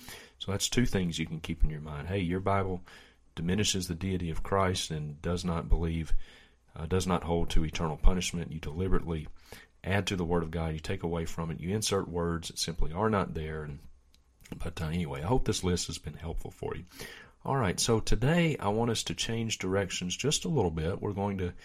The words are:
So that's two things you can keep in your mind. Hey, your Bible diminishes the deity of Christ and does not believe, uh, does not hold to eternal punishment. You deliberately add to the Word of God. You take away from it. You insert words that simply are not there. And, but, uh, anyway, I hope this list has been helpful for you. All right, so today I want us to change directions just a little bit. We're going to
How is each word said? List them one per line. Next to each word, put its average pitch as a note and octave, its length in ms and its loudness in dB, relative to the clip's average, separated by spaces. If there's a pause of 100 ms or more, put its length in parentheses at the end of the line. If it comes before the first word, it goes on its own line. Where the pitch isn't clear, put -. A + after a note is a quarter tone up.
(380)
So - 120 -8
that's G2+ 200 0
two B2 160 4
things F2+ 320 0
you D#2+ 80 -2
can D#2+ 140 -8
keep D#2+ 220 0
in - 60 6
your D2+ 140 -4
mind. D2+ 260 -8
Hey, G2 120 0
your F2+ 200 0
Bible G2 420 0 (520)
diminishes F2+ 540 0
the F2+ 60 -2
deity F2 360 -2
of D#2 120 -2
Christ F#2+ 480 2
and D2+ 320 -6
does F2 220 -2
not E2 240 -2
believe, E2 440 2 (640)
uh, D#2+ 100 -8
does F2 200 0
not F2 180 0
hold E2+ 260 2
to E2 140 8
eternal D#2 320 -2
punishment. F2 560 6
You D#2 80 -8
deliberately E2 680 0 (560)
add G2 220 2
to G#2 100 0
the F2+ 80 0
Word E2+ 180 2
of D#2+ 80 -4
God. D#2+ 240 -2
You D#2+ 60 -6
take F#2+ 220 -6
away E2+ 220 -2
from E2 260 -4
it. D#2 100 -6
You F2+ 140 -4
insert G2+ 340 0
words E2+ 400 -2
that - 100 -12
simply - 340 2
are G#2 180 2
not G2 240 0
there. D#2 300 -6
And, D2 140 -10 (840)
but, - 180 -6
uh, E2 60 -4
anyway, D#2 360 -2
I D#2+ 40 -4
hope B2 180 2
this G#2 200 -2
list F2+ 240 0
has D#2+ 100 -8
been - 160 -12
helpful D#2+ 360 -8
for - 260 -8
you. F2+ 80 -12 (600)
All C3+ 120 0
right, G#2 240 2
so A#2 180 4
today D3 640 4
I - 80 0
want A2+ 240 2
us G#2+ 120 -2
to - 100 -4
change A2+ 440 -2
directions F#2+ 580 -2
just - 280 0
a F#3+ 40 -2
little A#2+ 220 2
bit. D#2+ 320 -2
We're G#2 100 -2
going G2 260 -2
to F2 140 -2 (120)